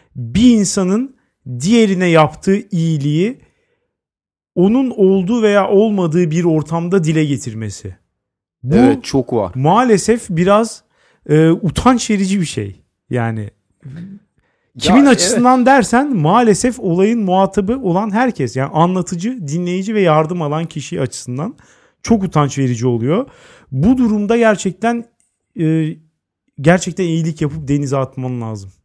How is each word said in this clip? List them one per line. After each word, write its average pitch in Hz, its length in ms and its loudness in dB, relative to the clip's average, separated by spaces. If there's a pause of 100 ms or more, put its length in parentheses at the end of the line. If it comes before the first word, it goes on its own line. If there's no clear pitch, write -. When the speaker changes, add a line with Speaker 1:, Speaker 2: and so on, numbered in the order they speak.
(160)
Speaker 1:
Bir 131 360 2
insanın 208 640 0 (440)
diğerine 196 480 2
yaptığı 165 500 2 (140)
iyiliği 165 680 -2 (1160)
onun 233 420 2
olduğu 196 440 2
veya 202 280 2
olmadığı 185 640 2
bir 170 120 -2
ortamda 170 600 0
dile 156 220 0
getirmesi. 110 720 -8 (680)
Bu 131 120 0
Speaker 2:
Evet, 254 280 4
çok 135 300 -2
var. 101 220 -2
Speaker 1:
maalesef 214 760 0
biraz, 196 540 0 (460)
e, 156 200 4
utanç 220 600 0
verici 196 320 0
bir 160 40 0
şey. 98 360 -10 (280)
Yani 113 400 -4 (1300)
kimin 233 260 4
Speaker 2:
Ya, 277 40 6
Speaker 1:
açısından 240 480 2
Speaker 2:
evet. 247 100 2
Speaker 1:
dersen 262 500 2
maalesef 220 600 2
olayın 196 440 0
muhatabı 196 560 0
olan 196 340 -2
herkes. 214 420 -2
Yani 135 160 -4
anlatıcı, 180 760 -2
dinleyici 180 480 -4
ve 208 60 2
yardım 160 400 0
alan 156 240 -4
kişi 160 360 -10
açısından 135 540 -8 (480)
çok 220 200 2
utanç 147 340 0
verici 123 300 -2
oluyor. 127 380 -2 (460)
Bu 175 260 2
durumda 214 400 0
gerçekten, 226 680 0 (540)
e, 160 280 0 (760)
gerçekten 180 420 0
iyilik 165 380 -2
yapıp 151 260 -6
denize 143 300 -2
atman 127 440 -6
lazım. 104 300 -10 (140)